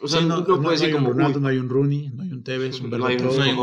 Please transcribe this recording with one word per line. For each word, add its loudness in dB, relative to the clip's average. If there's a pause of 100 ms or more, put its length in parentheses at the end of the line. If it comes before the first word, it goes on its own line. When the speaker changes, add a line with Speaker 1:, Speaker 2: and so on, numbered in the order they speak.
Speaker 1:
O -6
sea, 2
Speaker 2:
Sí, 2
Speaker 1:
no, 0
Speaker 2:
no, -
Speaker 1:
no 2
Speaker 2:
no, 2
Speaker 1:
puedes -
Speaker 2:
no 2
Speaker 1:
decir 2
Speaker 2:
hay 0
un 2
Speaker 1:
como, 2
Speaker 2:
Ronaldo, 2
Speaker 1:
uy. 0
Speaker 2:
no 0
hay 0
un -4
Rooney, 0
no -12
hay -8
un -10
Tevez, -6
un -8
Speaker 1:
No -2
hay 0
un -2
Speaker 2:
Berbatov, 0
Speaker 3:
No 2
hay 2
un -2